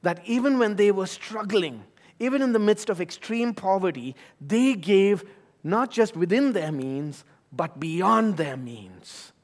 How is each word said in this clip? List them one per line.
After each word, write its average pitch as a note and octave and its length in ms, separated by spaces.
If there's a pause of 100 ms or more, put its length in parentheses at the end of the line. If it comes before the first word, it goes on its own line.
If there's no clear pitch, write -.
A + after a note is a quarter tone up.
that E3+ 240
even B3 340
when G#3+ 160
they G3+ 160
were F#3+ 160
struggling, F#3+ 760 (360)
even C4 220
in C4 120
the A3 160
midst G#3 200
of F3+ 120
extreme A#3 520
poverty, F3+ 640 (240)
they A#3 360
gave G3 480 (400)
not A3+ 260 (100)
just A3 180
within A3 360
their D#3 180
means, C#3 520 (280)
but D#3+ 280
beyond F#3+ 580
their C#3+ 200
means. G#2+ 760 (120)